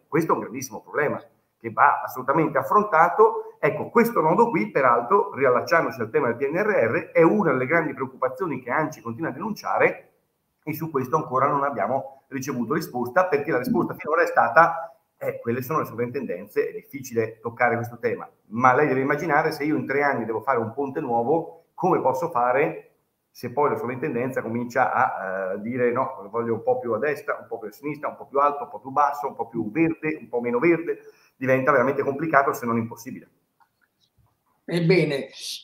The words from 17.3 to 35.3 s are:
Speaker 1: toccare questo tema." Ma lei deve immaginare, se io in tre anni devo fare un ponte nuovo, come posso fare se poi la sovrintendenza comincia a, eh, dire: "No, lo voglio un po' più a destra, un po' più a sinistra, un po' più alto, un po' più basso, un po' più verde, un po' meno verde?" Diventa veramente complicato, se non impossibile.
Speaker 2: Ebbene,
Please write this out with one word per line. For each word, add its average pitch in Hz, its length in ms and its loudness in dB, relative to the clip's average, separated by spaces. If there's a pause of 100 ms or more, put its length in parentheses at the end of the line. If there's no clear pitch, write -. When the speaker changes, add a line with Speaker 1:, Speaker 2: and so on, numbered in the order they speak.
Speaker 1:
toccare 117 340 0
questo 117 240 -6
tema." 98 300 -4 (220)
Ma 127 220 4
lei 147 140 4
deve 131 140 2
immaginare, 151 500 0
se 151 140 -4
io 151 100 0
in 123 100 -2
tre 139 160 0
anni 135 220 0
devo 110 160 -4
fare 131 200 0
un 110 140 -4
ponte 139 280 -4
nuovo, 131 720 -2
come 170 260 0
posso 131 300 0
fare 131 560 0 (460)
se 123 200 -10
poi 143 180 2
la 117 80 0
sovrintendenza 127 640 -4
comincia 120 520 -2
a, 95 600 -2
eh, 104 60 -8
dire: 123 300 0
"No, 131 300 -4
lo 101 80 -16
voglio 117 240 -2
un 107 100 -4
po' 127 160 2
più 113 140 -4
a 107 60 0
destra, 143 420 -4
un 113 60 -20
po' 117 120 -8
più 110 80 -10
a 101 60 -16
sinistra, 143 340 -8
un 110 80 -8
po' - 120 -18
più 135 120 -2
alto, 143 240 2
un - 60 -10
po' 104 100 -14
più 135 120 -14
basso, 143 360 0
un 120 80 -10
po' 113 140 -6
più 110 200 -4
verde, 156 480 0
un 107 120 -18
po' 120 100 -4
meno 120 200 0
verde?" 165 400 2 (360)
Diventa 131 360 2
veramente 135 320 2
complicato, 143 500 2
se - 120 -8
non 117 120 0
impossibile. 113 520 -8 (1400)
Speaker 2:
Ebbene, 165 640 2 (340)